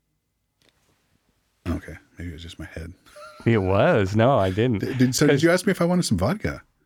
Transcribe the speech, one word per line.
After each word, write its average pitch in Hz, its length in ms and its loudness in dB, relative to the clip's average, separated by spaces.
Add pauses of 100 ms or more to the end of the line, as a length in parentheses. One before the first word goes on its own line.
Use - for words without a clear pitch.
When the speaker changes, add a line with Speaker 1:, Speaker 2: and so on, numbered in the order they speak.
(1700)
Speaker 1:
Okay. 80 300 -6 (200)
Maybe 87 120 -12
it 80 40 -12
was 82 100 -16
just 82 160 -16
my 80 60 -14
head. 85 280 -14 (520)
Speaker 2:
It 117 120 4
was. 101 580 2
No, 120 220 4
I 95 140 0
didn't. 107 280 0
Speaker 1:
Did, 117 180 -4
did, 127 180 2
so 156 120 2
did 151 60 4
Speaker 2:
'Cause 143 100 2
Speaker 1:
you 165 80 4
ask 180 140 0
me 196 60 2
if 180 100 -2
I 175 40 2
wanted 180 180 0
some 98 140 0
vodka? 95 440 -4 (240)